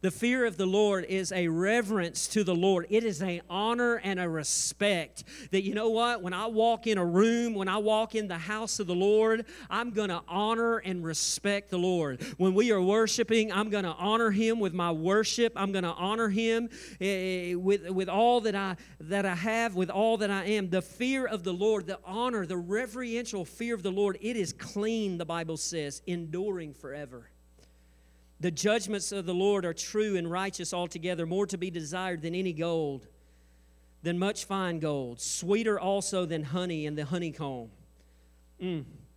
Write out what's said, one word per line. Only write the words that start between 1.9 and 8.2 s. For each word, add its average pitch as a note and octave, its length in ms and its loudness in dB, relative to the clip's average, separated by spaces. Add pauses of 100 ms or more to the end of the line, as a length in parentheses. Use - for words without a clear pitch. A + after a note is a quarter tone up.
to G#3+ 160 2
the F3+ 100 2
Lord. F3 360 4
It A3+ 140 4
is F3+ 180 -2
an F3 260 -2
honor A#3 480 2
and F#3+ 240 -2
a F3 80 0
respect E3 960 -2 (260)
that, G3 120 2
you F#3+ 100 -2
know A3 160 0
what, A#3 320 2
when F3+ 140 -6
I F#3+ 100 -4
walk A3+ 420 2
in A3 120 2
a F3 80 2
room, A3+ 480 4
when F#3+ 140 -2
I F#3+ 100 0
walk A3 360 2
in G#3+ 140 -2